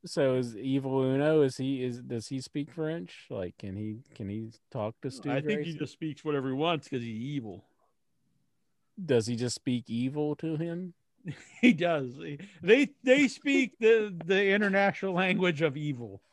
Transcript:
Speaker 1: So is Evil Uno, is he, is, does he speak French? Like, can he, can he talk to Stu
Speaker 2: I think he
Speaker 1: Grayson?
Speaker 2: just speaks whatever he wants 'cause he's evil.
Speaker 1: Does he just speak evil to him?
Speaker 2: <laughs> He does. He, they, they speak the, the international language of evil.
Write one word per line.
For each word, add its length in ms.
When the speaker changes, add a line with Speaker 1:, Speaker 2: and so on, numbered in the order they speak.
Speaker 1:
So 300
is 200
Evil 460
Uno, 400
is 160
he, 260
is, 180
does 260
he 120
speak 320
French? 580
Like, 280
can 180
he, 220
can 140
he 180
talk 300
to 100
Stu 180
Speaker 2:
I 120
think 80
he 60
Speaker 1:
Grayson? 140
Speaker 2:
just 140
speaks 300
whatever 240
he 60
wants 340
'cause 140
he's 200
evil. 440
Speaker 1:
Does 240
he 80
just 200
speak 340
evil 480
to 180
him? 380
Speaker 2:
<laughs> 80
He 120
does. 420
He, 240
they, 260
they 240
speak 520
the, 360
the 260
international 600
language 480
of 140
evil. 460